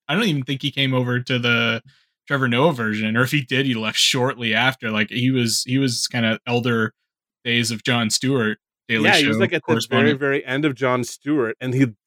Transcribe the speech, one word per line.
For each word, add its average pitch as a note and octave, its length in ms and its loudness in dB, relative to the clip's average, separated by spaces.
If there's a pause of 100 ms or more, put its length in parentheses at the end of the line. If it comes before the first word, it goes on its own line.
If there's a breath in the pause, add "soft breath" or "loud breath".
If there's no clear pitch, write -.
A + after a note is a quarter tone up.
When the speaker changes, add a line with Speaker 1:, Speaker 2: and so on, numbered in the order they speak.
Speaker 1:
I C#3+ 80 -2
don't G#3+ 80 0
even D3+ 200 0
think C3+ 180 -6
he C#3+ 100 -2
came C3+ 220 0
over B2 260 0
to B2 180 -2
the A#2 440 2 (480 soft breath)
Trevor C3 180 0
Noah B2+ 240 4
version, A2 460 -2
or B2 60 4
if B2 80 -4
he D3 100 0
did, C3 240 0
he C3 80 0
left A2 240 -4
shortly B2 560 0
after. A#2+ 380 0
Like, G#2+ 180 0
he B2 220 0
was, A#2+ 360 0
he B2+ 100 0
was C3 300 0
kinda A2+ 400 0
elder A#2+ 460 0 (500)
days A#2 280 0
of A2 120 -8
Jon A#2 260 0
Stewart, A#2+ 480 -2 (300)
Daily A2+ 180 0
Speaker 2:
Yeah, G3 80 4
Speaker 1:
Show E3+ 100 4
Speaker 2:
he C#4 40 2
was, A3 100 0
like, F#3+ 140 2
at E3+ 120 -4
the - 40 -20
very, E3 80 2
Speaker 1:
correspondent. C3 440 2
Speaker 2:
very C#3 260 -2
end C3 180 -4
of C#3+ 120 0
Jon B2+ 280 0
Stewart, C3 560 -4
and B2+ 140 -6
he C3 140 4 (180)